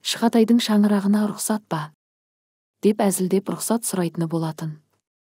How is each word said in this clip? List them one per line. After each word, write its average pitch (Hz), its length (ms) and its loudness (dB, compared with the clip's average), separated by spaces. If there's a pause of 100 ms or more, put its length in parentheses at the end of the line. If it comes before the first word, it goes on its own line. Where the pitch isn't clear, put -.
Шыхатайдың 233 580 2
шаңырағына 208 680 2
рұқсат 214 400 -6
па? 151 240 -6 (880)
Деп 214 240 2
әзілдеп 185 480 0
рұқсат 226 320 -4
сұрайтыны 170 420 -4
болатын. 160 520 -6 (600)